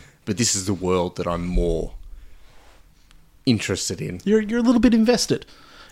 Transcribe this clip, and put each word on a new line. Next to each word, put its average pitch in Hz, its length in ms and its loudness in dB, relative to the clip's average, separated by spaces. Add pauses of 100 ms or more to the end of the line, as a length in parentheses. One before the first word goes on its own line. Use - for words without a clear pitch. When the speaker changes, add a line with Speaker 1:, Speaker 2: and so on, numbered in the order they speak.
(260)
Speaker 1:
but 104 120 -4
this 117 180 0
is 92 120 -6
the 104 80 0
world 90 400 0
that 90 120 -6
I'm 87 200 -2
more 85 460 0 (1500)
interested 98 560 -2
in. 90 220 -8
Speaker 2:
You're, 214 180 4
you're 220 180 -2
a 233 40 0
little 233 180 4
bit 233 120 6
invested. 220 520 2 (460)